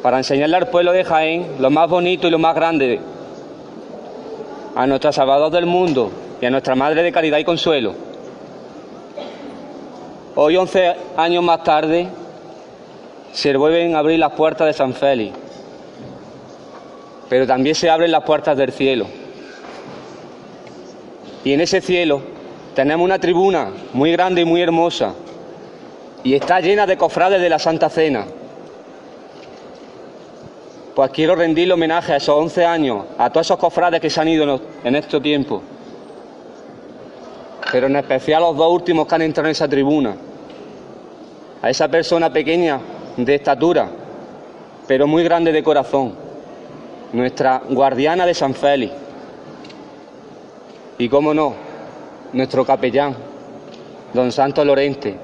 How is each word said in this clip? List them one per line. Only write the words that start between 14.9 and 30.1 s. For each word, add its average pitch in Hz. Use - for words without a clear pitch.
Félix. 139
Pero 127
también 131
se 170
abren 165
las 151
puertas 151
del 131
cielo. 131
Y 135
en 143
ese 180
cielo 170
tenemos 147
una 185
tribuna 175
muy 143
grande 175
y 170
muy 170
hermosa. 165
Y 131
está 165
llena 202
de 185
cofrades 180
de 175
la 156
Santa 160
Cena. 147